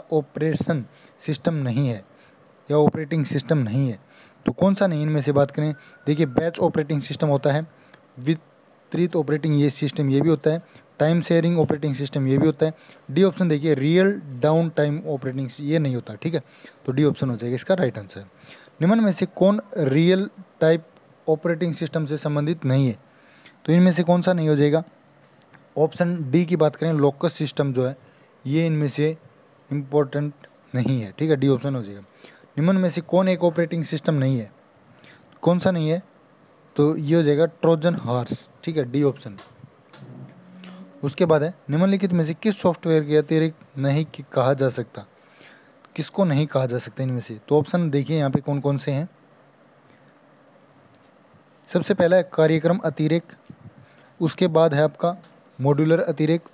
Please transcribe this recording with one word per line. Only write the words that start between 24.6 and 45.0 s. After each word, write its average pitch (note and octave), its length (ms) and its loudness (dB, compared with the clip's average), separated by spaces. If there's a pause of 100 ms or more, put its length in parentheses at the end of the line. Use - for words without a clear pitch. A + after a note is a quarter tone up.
ऑप्शन E3+ 400 0 (140)
डी E3+ 140 4
की E3+ 120 0
बात D3+ 200 2
करें E3 160 -2
लोकस C#3+ 420 0
सिस्टम C#3 380 -2
जो B2 140 0
है C3 100 -6 (480)
ये D3+ 220 0
इनमें D3+ 220 -2
से D3 200 -2 (600)
इंपॉर्टेंट D3 600 -2 (420)
नहीं B2+ 260 0
है, G#2 120 -8
ठीक D#3+ 180 -2
है, D3+ 60 2
डी C#3 120 2
ऑप्शन C3+ 260 0
हो B2 80 -6
जाएगा। G2+ 180 -16 (560)
निम्न F3 200 2
में F#3 140 2
से E3+ 120 -6
कौन F#3 260 2
एक F3+ 160 0
ऑपरेटिंग E3+ 400 0
सिस्टम D#3 300 -2
नहीं C3+ 240 0
है? G#2+ 120 -8 (920)
कौन F3 160 4
सा F#3 120 0
नहीं D#3+ 200 -2
है? E3+ 120 -2 (760)
तो D3 200 2
ये D#3 200 0
हो E3+ 60 4
जाएगा D3 240 2
ट्रोजन E3 500 0
हॉर्स, B2 520 -6 (160)
ठीक E3 120 -6
है, D3 80 0
डी C3 180 -2
ऑप्शन। A#2+ 340 -2 (1700)
उसके C#3+ 240 -2
बाद D#3 160 4
है E3 120 -4 (160)
निम्नलिखित F#3 420 2
में F3 120 2
से D#3 100 -4
किस G#3 260 -2
सॉफ्टवेयर D#3+ 440 2
के D3 120 2
अतिरिक्त D#3 600 0
नहीं C#3 280 0
कि-, - 200 -16
कहा C3 280 0
जा C3+ 160 0
सकता, A2+ 360 -10 (880)